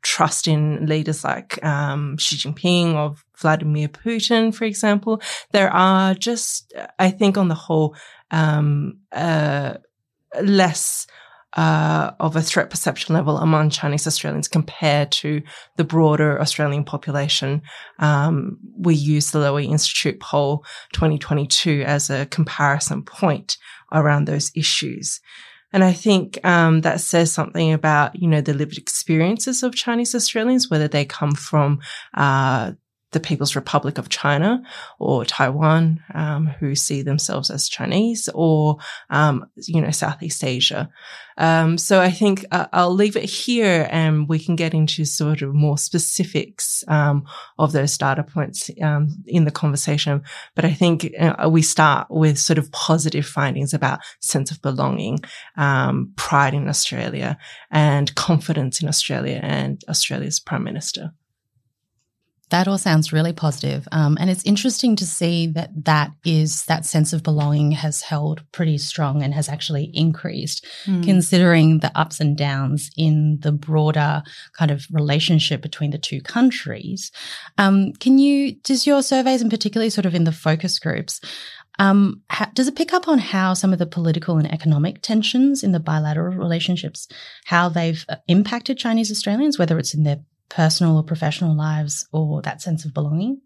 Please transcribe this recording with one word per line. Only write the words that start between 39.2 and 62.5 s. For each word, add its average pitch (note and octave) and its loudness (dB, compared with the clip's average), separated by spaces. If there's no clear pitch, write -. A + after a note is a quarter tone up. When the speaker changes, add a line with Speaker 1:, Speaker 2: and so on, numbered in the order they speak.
Speaker 1:
you E3 -2
know, D3+ -2
Southeast D3+ -6
Asia. B2+ -2
Um, E3 4
so F#3+ 2
I F#3 4
think, F#3+ 0
uh, F3+ -2
I'll F3+ 2
leave G#3 2
it - -2
here G3+ 0
and D#3 2
we D#3 2
can E3 0
get E3 -2
into D#3 2
sort D3+ -2
of C#3 -4
more D3 4
specifics, - -4
um, C#3+ 2
of D3+ 2
those C#3+ 0
data C#3 0
points, - -6
um, D3+ 0
in E3 2
the D3 2
conversation. D3 -2
But D#3+ 0
I E3+ 2
think, E3+ 0
uh, D#3+ 2
we D#3+ 4
start D3+ 2
with D#3 2
sort D#3 2
of D3 -6
positive D#3 0
findings C#3 -4
about C3+ -2
sense - -4
of D3+ -12
belonging, C3 -2
um, C3 0
pride C#3+ 0
in C#3+ -2
Australia B2 -4
and C#3+ 2
confidence D3+ 0
in D3 -4
Australia C3+ -4
and C#3 -4
Australia's C#3+ -4
Prime C3 -6
Minister. - -8